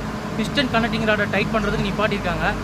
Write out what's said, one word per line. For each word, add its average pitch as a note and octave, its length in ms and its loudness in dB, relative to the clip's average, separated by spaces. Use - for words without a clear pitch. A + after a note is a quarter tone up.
பிஸ்டன் A#3+ 380 0
கனெக்டிங் A3+ 340 2
ராடை G#3 260 2
டைட் G#3 200 0
பண்றதுக்கு G#3 340 0
நிப்பாட்டியிருக்காங்க. F#3+ 580 0